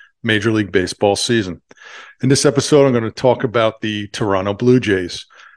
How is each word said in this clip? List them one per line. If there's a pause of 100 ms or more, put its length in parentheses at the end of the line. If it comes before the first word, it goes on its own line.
(240)
Major
League
Baseball
season. (580)
In
this
episode,
I'm
gonna
talk
about
the
Toronto
Blue
Jays. (320)